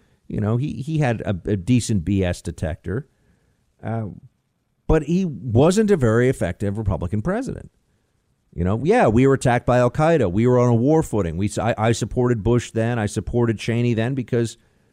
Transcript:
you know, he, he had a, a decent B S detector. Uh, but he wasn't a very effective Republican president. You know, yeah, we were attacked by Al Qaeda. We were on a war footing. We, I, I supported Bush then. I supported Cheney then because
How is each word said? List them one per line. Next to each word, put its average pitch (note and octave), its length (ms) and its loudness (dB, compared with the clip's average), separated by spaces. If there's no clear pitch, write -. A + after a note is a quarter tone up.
you - 140 -6
know, A2 160 0
he, C#3+ 240 -6
he D3+ 160 -6
had B2 240 0
a, - 80 -6
a G2 260 -2
decent G#2 480 0
B G2 180 0
S F2+ 200 -2
detector. F2 640 -8
Uh, A2 260 -6
but D#3 160 2
he F3 200 0
wasn't D#3 640 2
a G3+ 60 4
very B2 320 4
effective G2+ 500 -2
Republican F#2+ 440 -2
president. G#3+ 500 -6
You - 120 -2
know, A2+ 180 0
yeah, G3+ 240 4
we A#2+ 180 4
were C3+ 100 4
attacked B2 300 0
by B2 120 2
Al B2 120 4
Qaeda. D#3 400 2
We A2 180 0
were B2 120 4
on B2 80 4
a A#2+ 80 4
war C#3+ 260 2
footing. F2 360 -2
We, G2+ 200 -2
I, G#2+ 200 -2
I A2 160 2
supported B2 500 -2
Bush A#2 280 0
then. A2+ 280 -2
I G#2+ 60 -2
supported A2+ 520 -2
Cheney A#2+ 360 -2
then A2+ 220 -2
because A#2 420 -4